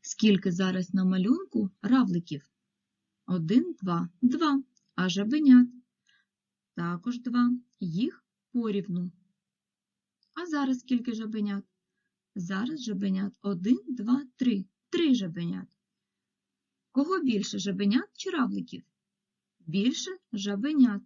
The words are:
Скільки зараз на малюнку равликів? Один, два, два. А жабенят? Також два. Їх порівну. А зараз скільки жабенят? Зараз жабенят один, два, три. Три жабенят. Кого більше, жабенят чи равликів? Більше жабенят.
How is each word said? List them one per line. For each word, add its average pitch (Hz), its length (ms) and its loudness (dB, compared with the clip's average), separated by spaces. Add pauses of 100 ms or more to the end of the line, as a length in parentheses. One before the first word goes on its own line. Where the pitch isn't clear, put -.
Скільки 196 500 2
зараз 185 420 -2
на 190 120 2
малюнку 208 680 0 (100)
равликів? 185 600 0 (840)
Один, 190 560 2
два, 175 280 -2 (120)
два. 277 420 2 (320)
А 185 140 0
жабенят? 247 600 6 (1040)
Також 175 460 -6
два. 240 300 0 (280)
Їх 190 460 -4 (260)
порівну. 196 600 -2 (1200)
А 339 120 -10
зараз 277 340 -2
скільки 247 340 -2
жабенят? 214 520 -4 (720)
Зараз 208 480 -6
жабенят 196 580 -4
один, 202 460 0
два, 247 380 -2 (100)
три. 220 300 0 (240)
Три 320 260 2
жабенят. 180 520 -6 (1200)
Кого 330 280 0
більше, 208 400 -2
жабенят 202 540 0
чи - 160 -10
равликів? 220 540 -4 (760)
Більше 196 520 -2 (220)
жабенят. 208 720 2